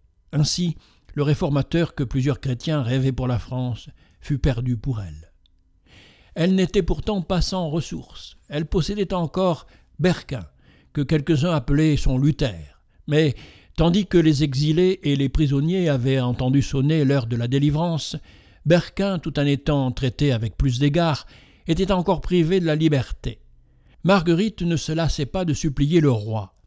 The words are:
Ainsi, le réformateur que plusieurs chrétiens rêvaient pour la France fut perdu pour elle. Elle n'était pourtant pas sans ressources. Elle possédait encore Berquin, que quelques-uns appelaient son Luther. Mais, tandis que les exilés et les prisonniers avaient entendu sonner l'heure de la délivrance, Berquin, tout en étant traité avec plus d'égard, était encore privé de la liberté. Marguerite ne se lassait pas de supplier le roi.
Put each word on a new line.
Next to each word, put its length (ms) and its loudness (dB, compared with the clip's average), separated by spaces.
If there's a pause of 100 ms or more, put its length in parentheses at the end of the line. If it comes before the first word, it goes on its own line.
(320)
Ainsi, 440 0 (380)
le 100 -2
réformateur 720 0
que 80 -4
plusieurs 360 -2
chrétiens 420 -4
rêvaient 300 0
pour 140 -6
la 140 -2
France 500 -8 (300)
fut 180 -4
perdu 380 0
pour 240 -6
elle. 320 -14 (1040)
Elle 180 2
n'était 300 2
pourtant 380 -2
pas 180 -2
sans 280 -2
ressources. 680 -8 (120)
Elle 180 -4
possédait 460 -2
encore 540 -2 (320)
Berquin, 480 -2 (460)
que 100 -2
quelques-uns 500 2
appelaient 440 2
son 220 2
Luther. 600 -2 (280)
Mais, 260 2 (420)
tandis 300 2
que 120 2
les 260 4
exilés 600 2
et 120 0
les 140 0
prisonniers 580 0
avaient 320 0
entendu 400 0
sonner 440 0
l'heure 220 2
de 100 -4
la 120 -4
délivrance, 680 -2 (500)
Berquin, 520 2
tout 200 -6
en 80 2
étant 440 0
traité 420 0
avec 260 -4
plus 200 0
d'égard, 480 0 (400)
était 240 0
encore 300 0
privé 400 2
de 60 -2
la 100 2
liberté. 640 -2 (640)
Marguerite 560 2
ne 160 0
se 160 -6
lassait 320 -2
pas 220 -4
de 80 0
supplier 460 0
le 100 4
roi. 440 -4 (120)